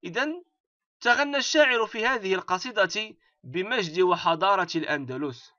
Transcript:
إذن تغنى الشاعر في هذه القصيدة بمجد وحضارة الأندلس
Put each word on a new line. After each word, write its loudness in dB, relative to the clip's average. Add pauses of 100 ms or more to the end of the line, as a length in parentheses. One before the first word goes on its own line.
إذن -4 (580)
تغنى 2
الشاعر 4
في -4
هذه 0
القصيدة -2 (280)
بمجد -4
وحضارة 2
الأندلس -6